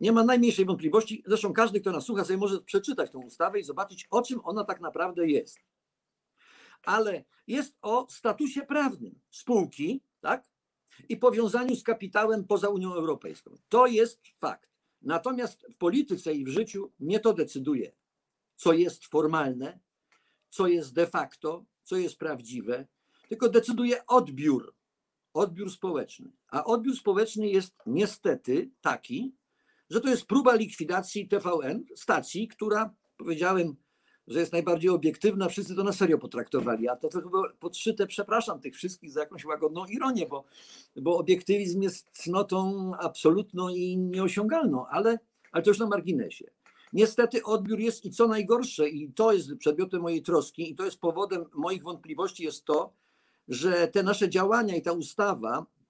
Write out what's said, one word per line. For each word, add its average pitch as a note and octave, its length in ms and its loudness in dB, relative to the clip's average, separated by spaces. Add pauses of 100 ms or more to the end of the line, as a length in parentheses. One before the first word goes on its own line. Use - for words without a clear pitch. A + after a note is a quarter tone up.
nie G#3+ 100 4
ma A3+ 120 6
najmniejszej A#3+ 420 4
wątpliwości, F#3+ 600 0
zresztą G#3 280 0
każdy, G#3 280 2
kto F#3+ 100 -2
nas D3 140 -6
słucha, G3+ 200 -2
sobie F#3+ 120 -2
może G3 240 -2
przeczytać G3 500 -2
tą C3+ 100 -14
ustawę E3+ 380 -4
i F#3 40 -4
zobaczyć, F3+ 480 -8
o A3+ 100 4
czym A#3+ 220 -6
ona G#3 200 -4
tak G3 180 -6
naprawdę E3+ 460 -2
jest. C#3 300 0 (1300)
Ale G3+ 380 0 (240)
jest C#4 340 -6
o A#3+ 280 -2
statusie C#4 520 -2
prawnym C4 580 -2 (100)
spółki, F#3+ 720 -2 (200)
tak? A3+ 220 -2 (680)
I A3+ 80 -4
powiązaniu A#3+ 580 2
z - 80 -8
kapitałem A3 600 0
poza G3+ 260 0
Unią F#3 240 -2
Europejską. D#3 580 -6 (180)
To B3+ 180 8
jest A3+ 340 2 (160)
fakt. - 320 -8 (320)
Natomiast A#3+ 720 -4
w - 40 -20
polityce F3 560 0
i C#3+ 100 -4
w C3 40 -6
życiu G3 520 -4
nie F3+ 200 0
to A3 140 4
decyduje, C3+ 580 -4 (640)
co - 180 4
jest E3+ 320 0
formalne, D3+ 720 -2 (720)
co F#3+ 180 0
jest D#3+ 280 0
de E3+ 120 4
facto, E3 580 -6 (180)
co - 120 -6
jest F3+ 220 -4
prawdziwe, B2 680 -6 (440)
tylko A3+ 200 0
decyduje A#3+ 560 2
odbiór, D3 680 2 (600)
odbiór F#3 380 -2
społeczny. - 600 -6 (180)
A D3+ 160 -4
odbiór A#3 300 2
społeczny G#3+ 520 0
jest F#3+ 280 2 (100)
niestety D3+ 840 0 (120)
taki, D3+ 540 -4 (540)
że A3 120 0
to C4+ 80 0
jest B3 160 0
próba A#3+ 300 6
likwidacji F#3 720 -4
T G3+ 120 0
V F3+ 100 -4 (140)
N, D3+ 200 -4 (120)
stacji, F#3 520 -4
która, G#3+ 460 -2 (240)
powiedziałem, E3+ 580 0 (520)
że E3 120 -2
jest E3 140 -2
najbardziej E3+ 360 2
obiektywna, F3+ 600 2
wszyscy F3+ 260 -6
to G3 80 0
na G3 100 0
serio E3+ 240 4
potraktowali, A#2+ 720 -2
a B2 80 -2
to, D#3 140 -4
to F3 120 -4
chyba F3+ 200 0 (180)
podszyte, G3+ 480 -2
przepraszam G3+ 520 -2
tych C3 160 -12
wszystkich F3+ 360 -10
za C#3+ 80 -4
jakąś D3 260 -8
łagodną D#3 400 -2
ironię, A3+ 400 -2
bo, C3+ 180 -8 (520)
bo D#3 220 2
obiektywizm F#3 640 0
jest - 280 -4
cnotą F#3+ 880 -2
absolutną F3+ 720 2
i F3+ 280 -2
nieosiągalną, F#3+ 920 0
ale, A3 320 0 (320)
ale E3 120 0
to G#3 60 6
już G3+ 100 4
na A3+ 80 0
marginesie. E3 580 -2 (480)
Niestety A3+ 500 4
odbiór G#3 360 0
jest A3+ 260 -2
i F#3 60 -8
co A#3 160 4
najgorsze, G#3+ 600 2
i D3 240 -8
to A3 200 6
jest C#3+ 220 0
przedmiotem F3 460 0
mojej E3+ 200 -2
troski, E3 500 0
i C#3+ 40 -16
to F#3 100 -6
jest - 140 -6
powodem F3 540 -2
moich F3 300 -4
wątpliwości, E3 600 -8
jest D3+ 220 -8
to, D#3 280 0 (540)
że E3+ 400 2
te F#3+ 160 2
nasze G3 260 2
działania G3 460 2
i D#3 60 -2
ta E3+ 100 -2
ustawa, D#3 720 -2 (240)